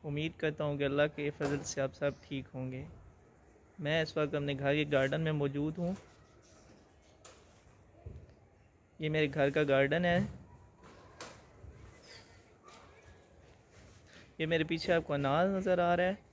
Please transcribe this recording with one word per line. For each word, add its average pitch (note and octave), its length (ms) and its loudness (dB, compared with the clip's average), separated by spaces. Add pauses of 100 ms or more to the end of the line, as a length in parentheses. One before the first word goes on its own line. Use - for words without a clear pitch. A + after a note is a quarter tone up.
उम्मीद D#3 360 -4
करता D#3 240 -4
हूँ D3 140 -2
कि C#3 60 0
अल्लाह C#3+ 240 2
के D3 220 -6
फजल C#3+ 300 -4
से - 200 -6
आप C3+ 120 -2
सब - 280 -4
ठीक C3+ 340 -10
होंगे। C3 300 -8 (920)
मैं D#3 240 0
इस - 160 -4
वक्त D3+ 160 0
अपने C#3+ 200 -2
घर C#3 200 0
के D3+ 120 2
garden C#3 340 2
में D#3+ 140 0
मौजूद C#3+ 440 -2
हूँ। F3+ 180 -2 (3000)
ये D#3 80 -2
मेरे D3+ 200 2
घर C#3+ 220 2
का D3+ 140 2
garden C#3+ 400 4
है। F3 160 4 (4000)
ये D#3+ 60 0
मेरे D#3+ 200 2
पीछे E3 260 0
आपको D#3+ 220 2
अनार C#3+ 340 2
नज़र F#3+ 320 2
आ F3 140 4
रहा F3 120 2
है। G3 120 -2 (140)